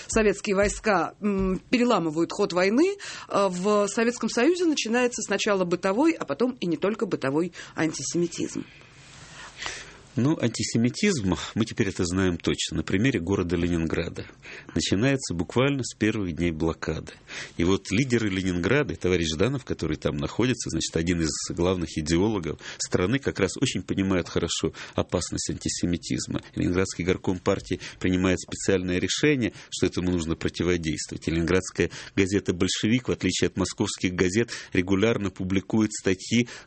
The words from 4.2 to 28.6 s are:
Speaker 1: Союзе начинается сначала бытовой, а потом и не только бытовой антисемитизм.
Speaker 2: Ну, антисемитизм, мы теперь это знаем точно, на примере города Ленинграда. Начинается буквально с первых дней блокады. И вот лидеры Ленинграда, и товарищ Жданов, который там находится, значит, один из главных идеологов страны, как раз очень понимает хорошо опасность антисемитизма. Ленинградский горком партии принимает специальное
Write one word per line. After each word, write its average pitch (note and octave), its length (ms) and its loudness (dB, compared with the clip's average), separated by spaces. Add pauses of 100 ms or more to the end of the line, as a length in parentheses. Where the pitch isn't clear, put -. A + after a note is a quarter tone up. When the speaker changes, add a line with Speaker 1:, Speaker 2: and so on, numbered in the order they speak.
Speaker 1:
Союзе F4 360 4
начинается B3 560 2
сначала G3+ 440 2
бытовой, G3 480 2
а - 100 -6
потом A#3 380 0
и - 40 -4
не E3 120 0
только G#3+ 280 0
бытовой D#3+ 460 0 (240)
антисемитизм. - 880 -2 (1500)
Speaker 2:
Ну, C#3 200 2
антисемитизм, A#2+ 1000 0 (200)
мы G#2+ 80 2
теперь A2 240 0
это F#2+ 160 -2
знаем F2+ 320 2
точно, - 420 -2
на D#2+ 60 0
примере A2+ 380 2
города F2+ 340 0
Ленинграда. E2+ 680 0 (500)
Начинается A2+ 580 0
буквально B2 500 0
с - 120 -10
первых G#2 400 0
дней E2+ 160 0
блокады. D#2+ 640 -4 (420)
И E2+ 80 0
вот F#2 280 0
лидеры A#2 360 2
Ленинграда, F#2+ 680 0
и E2+ 40 -10
товарищ F2 360 2
Жданов, A#2+ 300 0
который D#2 320 -4
там D2+ 220 -2
находится, G#2 520 0
значит, - 280 -2
один E2+ 240 2
из D#2+ 80 0 (260)
главных F2 420 0
идеологов E2 600 0 (180)
страны, G2 420 0
как - 200 -2
раз F#2 160 0
очень A2 280 -2
понимает F#2+ 440 0
хорошо E2+ 460 -2 (220)
опасность - 540 -2
антисемитизма. - 920 -4 (140)
Ленинградский F2+ 500 0
горком F#2 340 0
партии F#2+ 400 -2 (180)
принимает F#2 440 2
специальное F2+ 580 0